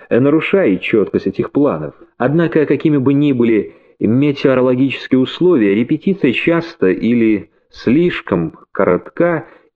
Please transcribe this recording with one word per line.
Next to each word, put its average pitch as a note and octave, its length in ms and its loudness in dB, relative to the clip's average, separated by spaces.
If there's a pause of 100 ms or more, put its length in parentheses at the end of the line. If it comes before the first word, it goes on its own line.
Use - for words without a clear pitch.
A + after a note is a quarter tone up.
нарушает C#3+ 720 0
чёткость - 460 -2
этих - 240 -4
планов. F#2 440 -2 (220)
Однако, D#3 480 0
какими D3 320 0
бы C3+ 160 2
ни C#3+ 200 2
были A#2 420 0 (260)
метеорологические C3 1200 0
условия, C3 540 2
репетиция D#3 580 0
часто E3 560 -2
или A2 640 0 (180)
слишком - 880 -2 (140)
коротка, C#3+ 760 -2 (300)